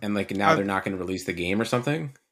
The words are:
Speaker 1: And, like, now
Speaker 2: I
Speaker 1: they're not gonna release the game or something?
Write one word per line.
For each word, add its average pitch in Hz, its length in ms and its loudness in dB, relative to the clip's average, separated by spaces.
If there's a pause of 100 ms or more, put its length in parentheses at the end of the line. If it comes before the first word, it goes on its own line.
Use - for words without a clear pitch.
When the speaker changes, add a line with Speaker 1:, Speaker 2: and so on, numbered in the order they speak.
Speaker 1:
And, 104 140 -2
like, 98 160 0
now 98 220 4
Speaker 2:
I - 20 8
Speaker 1:
they're 98 100 2
not 98 200 0
gonna 98 120 -2
release 90 280 -6
the 92 100 -2
game 87 260 0
or 113 60 2
something? 143 500 -2 (160)